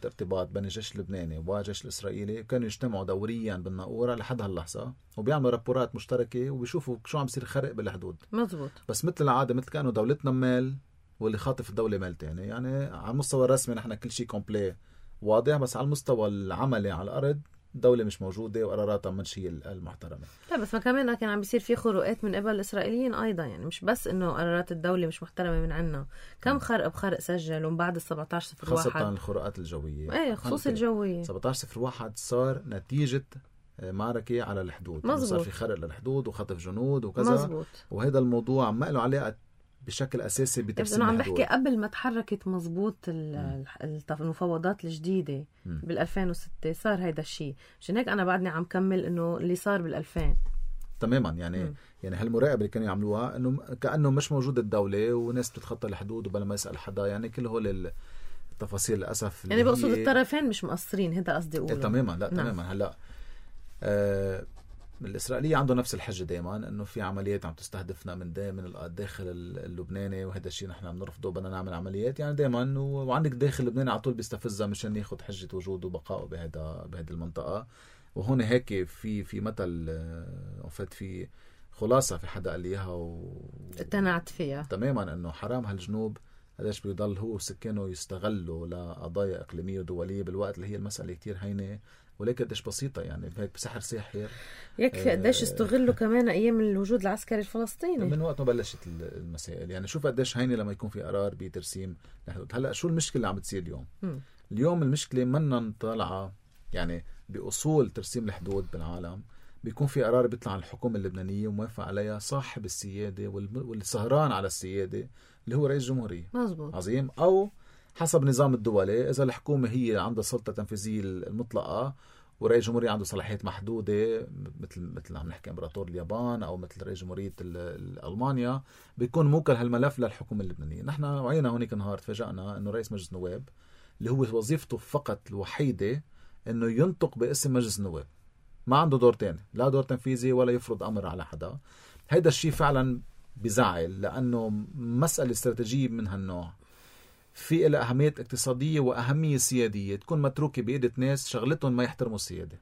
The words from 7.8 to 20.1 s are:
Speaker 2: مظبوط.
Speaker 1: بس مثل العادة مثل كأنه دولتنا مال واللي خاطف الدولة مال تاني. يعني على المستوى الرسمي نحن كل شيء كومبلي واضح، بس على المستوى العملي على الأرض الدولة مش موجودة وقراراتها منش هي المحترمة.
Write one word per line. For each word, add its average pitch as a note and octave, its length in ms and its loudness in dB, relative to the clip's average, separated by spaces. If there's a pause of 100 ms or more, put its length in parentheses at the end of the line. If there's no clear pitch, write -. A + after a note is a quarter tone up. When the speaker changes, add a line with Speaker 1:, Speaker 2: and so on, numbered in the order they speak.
Speaker 2:
مظبوط. F3+ 400 -2 (180)
Speaker 1:
بس A2 160 -2
مثل E3+ 180 2
العادة B2+ 300 4
مثل B2+ 160 -2
كأنه C3+ 220 0
دولتنا B2 400 2
مال B2+ 440 2 (440)
واللي A2 180 0
خاطف C3 320 -2
الدولة G#2 280 0
مال F#2 200 -4
تاني. E2 300 -6
يعني B2+ 360 -4
على F#2+ 280 -8
المستوى C3+ 340 4
الرسمي B2 300 4
نحن A2 180 -6
كل A2 180 -6
شيء A#2+ 160 -4
كومبلي G2+ 480 -2 (460)
واضح، A#2 360 6
بس B2+ 200 0
على B2 80 0
المستوى C#3 420 2
العملي G2+ 640 0
على F2 120 -4
الأرض C#3 380 0 (340)
الدولة B2 280 8
مش G2+ 180 -4
موجودة G#2+ 460 -2
وقراراتها G2+ 440 2
منش F#2+ 280 -6
هي F#2 80 -4
المحترمة. D#2+ 720 -10 (300)